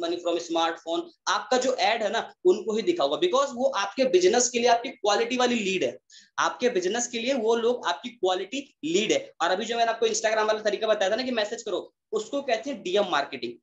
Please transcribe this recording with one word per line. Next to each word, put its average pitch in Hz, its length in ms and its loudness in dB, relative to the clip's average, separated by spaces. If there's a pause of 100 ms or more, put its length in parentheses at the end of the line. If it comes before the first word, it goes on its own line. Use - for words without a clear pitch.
money 170 180 -4
from 170 220 -2
smartphone, 165 640 -2 (200)
आपका 208 300 0
जो 254 180 0 (100)
ऐड 220 180 0
है 196 60 0
ना 214 120 -2 (240)
उनको 214 300 2
ही 226 60 0
दिखा 175 220 0
होगा, 147 160 0
because 247 360 2
वो 254 220 0
आपके 202 320 0
बिजनेस 185 400 4
के 240 100 -2
लिए 240 100 4
आपकी 233 200 2
क्वालिटी 233 480 0
वाली 240 240 2
लीड 190 220 0
है, 117 140 -2 (420)
आपके 170 320 0
बिजनेस 190 360 -2
के 233 120 -8
लिए 240 220 -2
वो 226 160 2
लोग 240 300 0
आपकी 175 220 -4
क्वालिटी 190 500 -4 (260)
लीड 180 260 2
है। 139 80 2 (220)
और 170 100 2
अभी 196 140 0
जो 233 120 -4
मैंने 233 140 2
आपको 226 160 0
Instagram 214 400 0
वाला 220 140 0
तरीका 208 260 -2
बताया 208 240 2
था 220 40 2
ना 254 80 -2
कि 254 100 -4
मैसेज 214 300 -4
करो, - 300 -6 (180)
उसको 220 300 -4
कहते 233 280 -4
हैं 233 140 -8
डीएम 185 280 0
मार्केटिंग, 123 520 -4